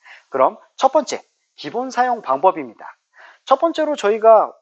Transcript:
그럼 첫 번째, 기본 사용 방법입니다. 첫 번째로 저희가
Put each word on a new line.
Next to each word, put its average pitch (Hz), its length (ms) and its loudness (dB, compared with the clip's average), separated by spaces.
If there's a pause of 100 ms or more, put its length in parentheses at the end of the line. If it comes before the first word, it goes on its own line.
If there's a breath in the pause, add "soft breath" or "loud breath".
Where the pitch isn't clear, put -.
(300 loud breath)
그럼 135 280 0 (200)
첫 262 140 2
번째, 277 300 -4 (340)
기본 226 340 -10
사용 247 320 -4
방법입니다. 170 720 -4 (500 loud breath)
첫 269 140 2
번째로 311 360 -2
저희가 208 680 2